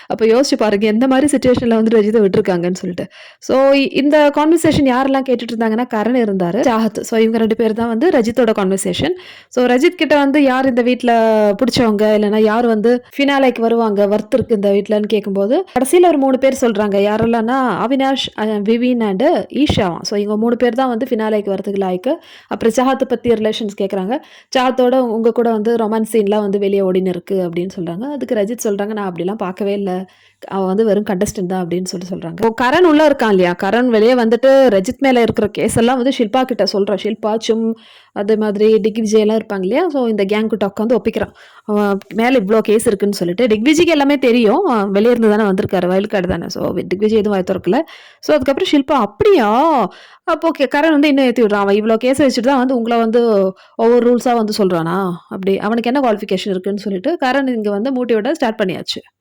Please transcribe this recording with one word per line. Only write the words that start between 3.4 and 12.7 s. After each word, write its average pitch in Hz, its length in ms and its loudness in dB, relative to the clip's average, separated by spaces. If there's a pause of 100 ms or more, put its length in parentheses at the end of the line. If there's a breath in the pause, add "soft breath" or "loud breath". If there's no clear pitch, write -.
இ-, 277 200 2
இந்த 294 440 4
கான்வர்சேஷன் 311 520 2
யாரெல்லாம் 262 420 0
கேட்டுட்டு 240 240 -4
இருந்தாங்கன்னா, 226 400 -2
கரண் 226 240 -2
இருந்தாரு, 196 440 0
சாஹத். 226 400 0
So, 226 180 -2
இவங்க 226 180 2
ரெண்டு 220 180 0
பேர் 220 180 0
தான் 233 140 -4
வந்து 233 220 0
ரஜித்தோட 240 460 2
கான்வர்சேஷன். 196 600 -2 (340 loud breath)
So, 247 160 0
ரஜித் 262 360 2
கிட்ட 294 140 2
வந்து 285 280 2
யார் 262 240 2
இந்த 247 140 2
வீட்ல 240 300 0 (400)
பிடிச்சவங்க, 214 640 0
இல்லைன்னா 214 220 0
யார் 220 300 2
வந்து 226 320 2 (180 soft breath)